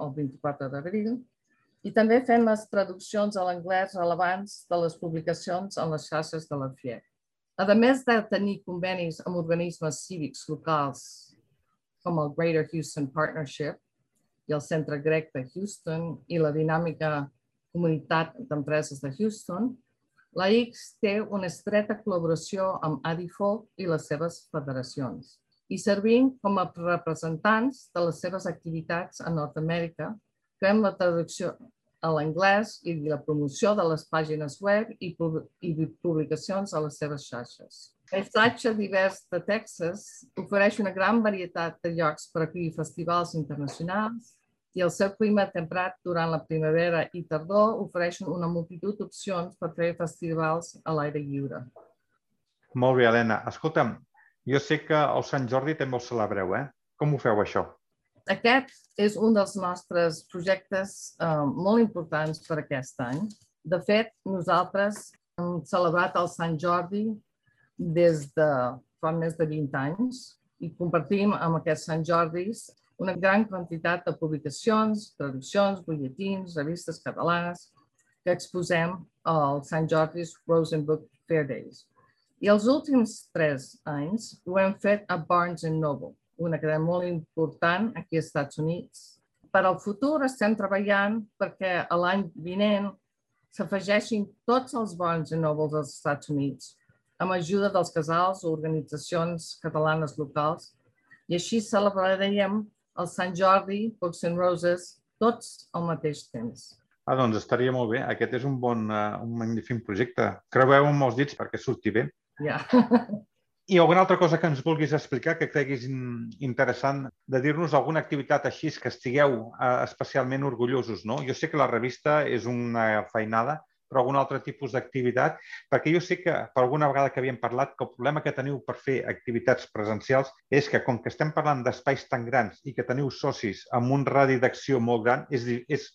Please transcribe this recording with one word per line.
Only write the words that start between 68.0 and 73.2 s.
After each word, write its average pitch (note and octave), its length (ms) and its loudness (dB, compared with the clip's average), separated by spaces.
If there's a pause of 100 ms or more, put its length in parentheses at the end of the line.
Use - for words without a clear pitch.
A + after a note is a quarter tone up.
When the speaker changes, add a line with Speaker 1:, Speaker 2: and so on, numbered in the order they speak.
Speaker 1:
de D3+ 160 4 (500)
fa D#3+ 120 0
més E3 260 -2
de D#3+ 80 2
vint D3+ 260 -4
anys E3+ 640 -4 (240)
i E3+ 140 -8
compartim F3+ 580 2
amb E3 240 0
aquests D#3 320 -2
Sant D#3+ 160 -2
Jordis E3+ 600 0 (320)
una F#3 160 -2
gran G3 320 4